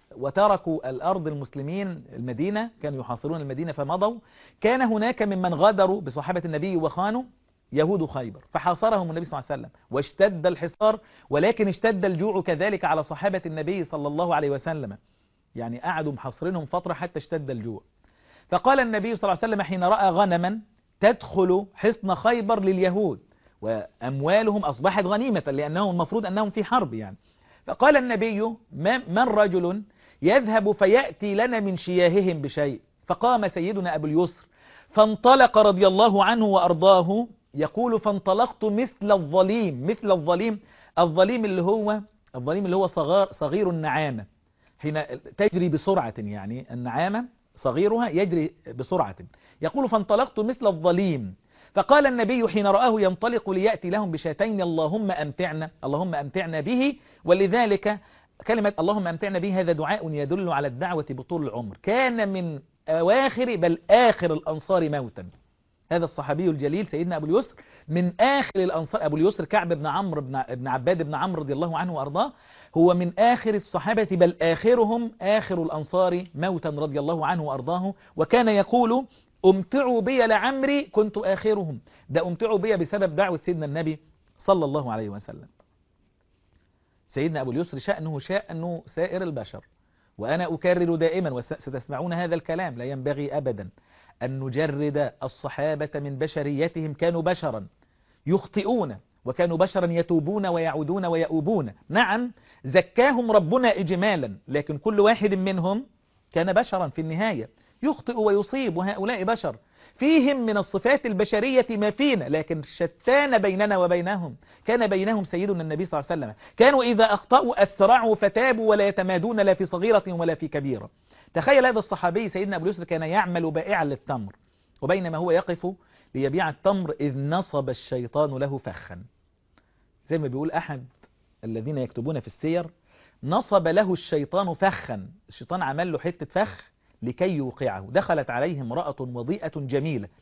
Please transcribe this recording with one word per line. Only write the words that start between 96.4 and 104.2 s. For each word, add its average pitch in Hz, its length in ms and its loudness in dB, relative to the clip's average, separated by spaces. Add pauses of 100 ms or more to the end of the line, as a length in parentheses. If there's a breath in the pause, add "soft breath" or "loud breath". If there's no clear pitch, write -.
كانوا 170 280 0
بشرا 143 440 -4 (600)
يخطئون، 190 720 0 (280)
وكانوا 175 320 0
بشرا 180 360 2
يتوبون 170 540 0
ويعودون 165 580 -2
ويؤوبون. 165 680 0 (160)
نعم، 220 440 0 (320 soft breath)
زكاهم 233 680 2
ربنا 214 480 4
إجمالاً، 175 580 0 (120)